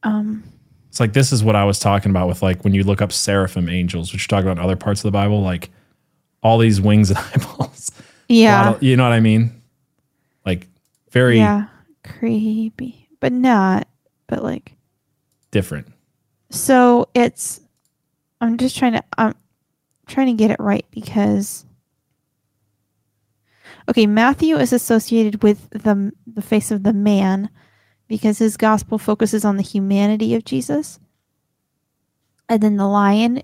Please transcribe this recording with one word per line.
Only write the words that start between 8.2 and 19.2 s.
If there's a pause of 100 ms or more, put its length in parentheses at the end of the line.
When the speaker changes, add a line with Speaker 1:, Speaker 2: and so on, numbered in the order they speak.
Speaker 1:
Yeah.
Speaker 2:
A
lot
of,
you
know
what
I
mean? (880)
Like, (420)
very
Speaker 1:
Yeah, (380)
creepy, (100)
but
not, (400)
but,
like, (760)
Speaker 2:
different. (640)
Speaker 1:
So
it's, (800)
I'm
just
trying
to, (140)
I'm (720)